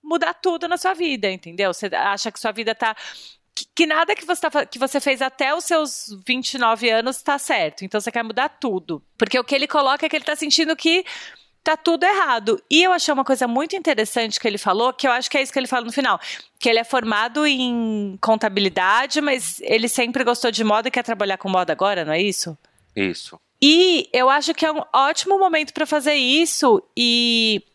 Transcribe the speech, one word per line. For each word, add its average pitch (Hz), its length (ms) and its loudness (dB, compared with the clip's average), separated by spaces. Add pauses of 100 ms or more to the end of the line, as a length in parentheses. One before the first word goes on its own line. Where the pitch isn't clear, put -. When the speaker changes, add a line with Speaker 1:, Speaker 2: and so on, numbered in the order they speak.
Speaker 1:
mudar 330 300 -2
tudo 339 340 -2
na 349 80 0
sua 370 160 -2
vida, 285 380 -2
entendeu? 185 420 -4
Você 185 220 -6
acha 202 360 -2
que - 80 -18
sua 220 140 -4
vida 220 220 -4
tá, 220 200 -2 (600)
que, - 200 -8
que 330 120 2
nada 330 280 0
que - 100 -8
você 349 160 -4
tá 320 100 0
fa-, 294 140 0
que - 140 -12
você 269 220 -2
fez 269 200 -2
até 269 340 -2
os 339 100 -6
seus 311 420 -2 (180)
vinte 254 300 -4
e 269 40 -6
nove 226 300 2
anos 233 320 0
tá 285 160 0
certo. 196 480 -2
Então 208 160 -4
você 220 120 -6
quer 233 100 -4
mudar 233 260 -2
tudo. 185 540 -6 (160)
Porque 233 200 2
o 247 40 0
que 262 120 -2
ele 277 120 0
coloca 285 400 2
é - 20 -2
que 302 60 -2
ele 302 100 -2
tá 302 120 -4
sentindo 311 400 0
que 339 280 2 (600)
tá 311 120 2
tudo 330 280 0
errado. 254 680 2
E 311 140 6
eu 370 80 4
achei 330 200 0
uma 269 120 0
coisa 254 240 0
muito 277 260 -2
interessante 233 640 -2
que - 80 -4
ele 214 100 0
falou, 220 360 2
que 262 140 -4
eu 269 40 4
acho 247 180 0
que - 80 -2
é 277 60 4
isso 262 100 -4
que - 60 -2
ele 254 80 -2
fala 240 180 -2
no 226 80 -8
final, 240 260 0 (400)
que - 100 0
ele 226 100 4
é 233 60 0
formado 233 640 0
em 233 720 -2
contabilidade, 208 1000 2
mas 269 400 -4
ele 226 280 0
sempre 247 340 -2
gostou 240 280 0
de 220 120 -4
moda 214 260 2
e - 40 -2
quer 247 100 0
trabalhar 202 340 -2
com 190 120 -8
moda 180 240 2
agora, 185 320 0
não 151 80 -2
é 165 100 2
isso? 180 340 -4 (380)
Speaker 2:
Isso. 95 440 -4 (220)
Speaker 1:
E 330 520 4
eu 254 180 4
acho 294 240 0
que - 100 0
é 311 60 2
um 311 120 -4 (120)
ótimo 311 420 2
momento 330 380 0
pra 311 100 -2
fazer 294 300 0
isso 277 680 4 (160)
e 233 680 2 (120)